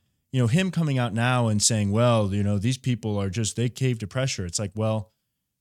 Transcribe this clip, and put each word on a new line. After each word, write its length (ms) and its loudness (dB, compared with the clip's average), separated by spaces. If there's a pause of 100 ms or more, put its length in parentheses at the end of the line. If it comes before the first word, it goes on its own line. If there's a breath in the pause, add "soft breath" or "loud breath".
(300)
you 100 0
know, 60 4
him 240 2
coming 280 0
out 160 0
now 340 2
and 140 2
saying, 280 2
"Well, 440 4
you 80 0
know, 160 0
these 200 -2
people 400 -4
are 120 -2
just, 260 -4
they 140 -2
caved 300 -2
to 60 -8
pressure." 380 -4
It's 140 -6
like, 160 -6
well, 360 -2 (500)